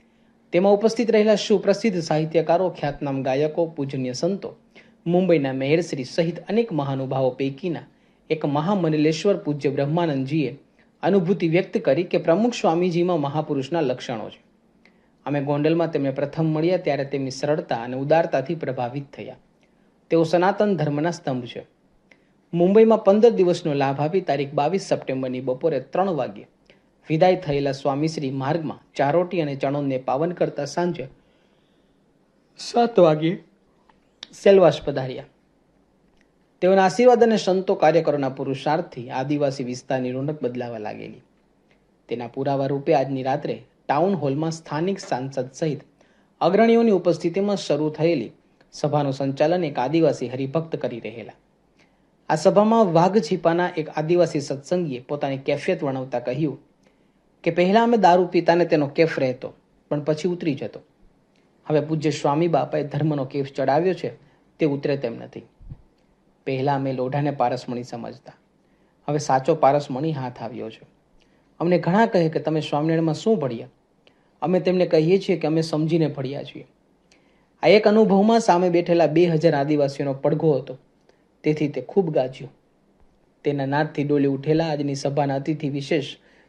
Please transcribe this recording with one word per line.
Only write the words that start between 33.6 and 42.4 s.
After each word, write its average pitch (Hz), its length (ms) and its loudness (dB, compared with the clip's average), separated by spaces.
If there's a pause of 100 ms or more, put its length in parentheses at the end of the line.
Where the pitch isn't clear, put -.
સેલવાસ 185 420 6
પધાર્યા. 131 380 -6 (1400)
તેઓના 190 240 4
આશીર્વાદ 240 380 6
અને 226 140 4
સંતો 185 380 0
કાર્યકરોના 156 540 2
પુરુષાર્થથી 135 800 -4
આદિવાસી 135 540 -2
વિસ્તારની 123 480 -4
રોનક 143 320 -6
બદલાવા 120 340 -6
લાગેલી. 110 440 -12 (840)
તેના 117 200 -8
પુરાવા 135 380 -4